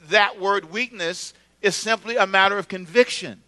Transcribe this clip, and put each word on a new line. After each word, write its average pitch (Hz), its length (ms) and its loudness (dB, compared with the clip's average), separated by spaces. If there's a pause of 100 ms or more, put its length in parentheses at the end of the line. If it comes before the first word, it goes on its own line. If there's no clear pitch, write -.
that 202 300 2
word 190 320 -2
weakness. 196 640 -6 (260)
It's 196 160 0
simply 220 400 -2
a 208 100 4
matter 196 320 2
of 185 100 -8
conviction. 180 800 -2